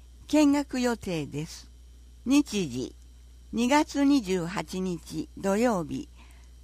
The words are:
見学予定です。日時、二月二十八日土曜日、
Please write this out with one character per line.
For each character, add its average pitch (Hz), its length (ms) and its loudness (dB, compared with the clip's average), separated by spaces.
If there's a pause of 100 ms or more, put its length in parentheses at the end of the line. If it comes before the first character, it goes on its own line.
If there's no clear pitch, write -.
(280)
見 294 240 6
学 277 280 -2
予 240 160 0
定 165 300 -4
で 147 180 -8
す。 - 260 -16 (540)
日 226 460 2
時、 120 260 -6 (560)
二 233 160 0
月 285 360 2
二 277 180 4
十 180 240 -2
八 185 340 -6
日 170 560 -6
土 196 220 0
曜 220 260 2
日、 131 240 -8 (560)